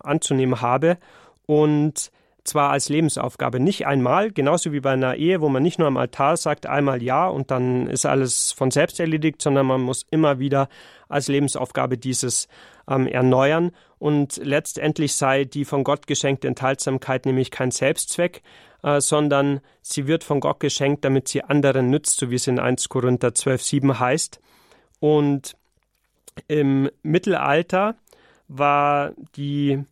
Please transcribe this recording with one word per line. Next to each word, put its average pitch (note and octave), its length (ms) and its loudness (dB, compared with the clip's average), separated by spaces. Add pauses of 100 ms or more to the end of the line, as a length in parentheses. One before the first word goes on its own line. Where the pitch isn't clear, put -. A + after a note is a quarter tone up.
anzunehmen C3 600 -2
habe C#3 380 0 (480)
und D3+ 640 2 (320)
zwar C#3+ 260 0
als C#3 200 -2
Lebensaufgabe. C#3 680 -2
Nicht D3 280 0
einmal, C#3 440 2
genauso D#3 400 0
wie D3 80 -2
bei C3+ 120 0
einer C3 240 0
Ehe, E3+ 260 0
wo D3+ 80 2
man C3 140 2
nicht E3+ 160 2
nur E3 80 4
am C3+ 100 2
Altar C#3 400 0
sagt, - 300 -4
einmal C#3 340 0
ja C3 240 0
und C#3+ 240 -4
dann B2+ 380 0
ist - 180 -2
alles C3+ 460 0
von - 180 0
selbst D#3 300 0
erledigt, D#3+ 420 -2
sondern C#3 240 2
man C3 160 0
muss B2+ 300 -4
immer D#3 260 4
wieder C#3 320 0 (400)
als C#3+ 180 -2
Lebensaufgabe C3 720 -2
dieses, B2 500 -4 (400)
ähm, C3 200 0
erneuern. C3 640 2 (260)
Und D3 400 0
letztendlich D3+ 800 -2
sei C#3 300 0
die C#3 200 -6
von C#3 180 -2
Gott C#3+ 220 -2
geschenkte C#3 420 -2
Enthaltsamkeit C3 800 -4
nämlich C3 240 0
kein B2+ 220 -4
Selbstzweck, - 720 -4 (400)
äh, C#3+ 180 2
sondern C#3+ 580 2 (220)
sie - 240 -6
wird D#3+ 180 0
von C#3+ 160 -2
Gott C#3+ 200 -2
geschenkt, C#3+ 440 -2
damit C3+ 240 0
sie - 160 -4
anderen C3+ 460 2
nützt, - 300 0
so B2+ 100 -4
wie B2 60 -2
es B2 100 -4
in B2 140 2
eins B2+ 300 -2
Korinther B2 440 0
zwölf C3 300 -2
sieben C#3 360 0
heißt. B2+ 400 -2 (600)
Und C#3+ 560 0 (920)
im C#3 440 2 (100)
Mittelalter F3 920 0 (520)
war C#3+ 640 0 (220)
die C#3+ 560 -2